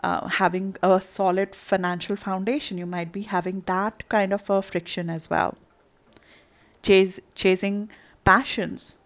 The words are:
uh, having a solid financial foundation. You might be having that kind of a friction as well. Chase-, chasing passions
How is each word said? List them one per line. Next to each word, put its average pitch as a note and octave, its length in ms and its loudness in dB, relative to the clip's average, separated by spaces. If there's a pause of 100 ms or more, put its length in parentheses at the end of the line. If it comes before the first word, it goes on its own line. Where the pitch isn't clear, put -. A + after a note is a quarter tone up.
uh, - 260 -2
having F#3 540 0
a F#3 180 6
solid F#3+ 540 0
financial F3+ 600 -2
foundation. G3 640 -4
You F3 80 -6
might F3 260 -6
be G3 100 -8
having F#3 440 -4
that G3 420 -2
kind G3 240 2
of G3+ 180 -4
a G3 120 4
friction F3 480 -6
as E3 200 -8
well. E3 260 0 (1300)
Chase-, F#3+ 380 4 (140)
chasing G3+ 560 0 (340)
passions - 800 0